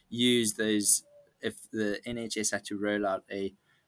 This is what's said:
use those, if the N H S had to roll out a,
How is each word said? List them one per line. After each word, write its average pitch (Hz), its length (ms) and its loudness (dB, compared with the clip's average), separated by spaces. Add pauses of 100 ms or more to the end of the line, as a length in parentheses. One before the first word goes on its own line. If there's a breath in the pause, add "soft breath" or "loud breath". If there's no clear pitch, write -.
use 120 460 2
those, 107 500 2 (380)
if - 300 -6
the 104 340 -2
N 120 120 -6
H 113 200 -8
S 104 140 0
had 101 140 -4
to 104 120 -6
roll 104 280 0
out 95 260 -2
a, 98 220 -4 (340)